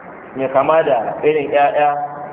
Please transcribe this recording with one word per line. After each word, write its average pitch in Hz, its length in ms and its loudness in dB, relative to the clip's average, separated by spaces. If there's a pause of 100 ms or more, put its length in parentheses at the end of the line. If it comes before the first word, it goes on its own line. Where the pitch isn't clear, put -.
(340)
Mai 131 140 -4
kama 139 360 4
da 123 340 0
irin 147 300 0
ƴaƴa 147 400 2 (440)